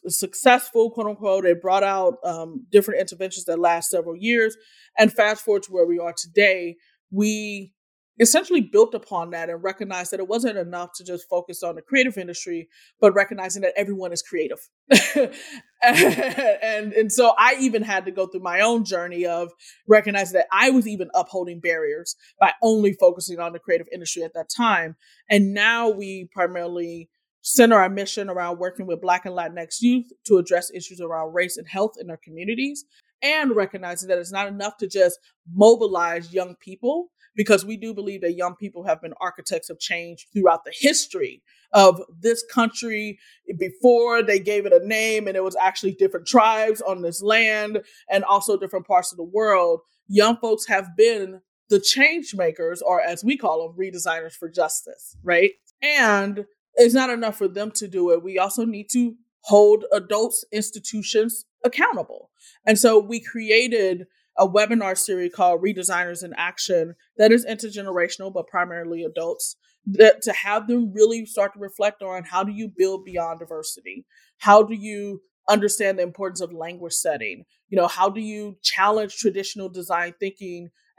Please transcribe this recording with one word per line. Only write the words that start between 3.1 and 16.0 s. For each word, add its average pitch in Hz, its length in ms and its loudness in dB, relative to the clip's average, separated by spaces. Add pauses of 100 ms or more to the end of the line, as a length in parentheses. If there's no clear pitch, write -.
that 170 140 -4
last 170 320 0
several 170 260 -4
years. 220 400 0 (420)
And 214 140 6
fast 214 320 0
forward 202 200 0
to 190 80 -16
where 175 140 2
we 170 120 -2
are 170 180 -8
today, 175 600 0 (340)
we 208 640 -4 (480)
essentially 320 400 4
built 220 340 0
upon 175 360 -10
that 170 200 -8
and 170 140 -10
recognized 190 480 -8
that 190 80 -8
it 185 80 -8
wasn't 226 280 -2
enough 175 380 -8
to - 80 -16
just 180 260 -12
focus 175 360 -6
on 170 100 -8
the 160 80 -16
creative 254 340 0
industry, 175 520 -10 (320)
but 202 120 8
recognizing 196 500 -2
that 185 140 0
everyone 196 360 -6
is 170 100 -8
creative. 160 380 -6 (300)
<laughs> 262 420 2 (540)
And, 220 1080 0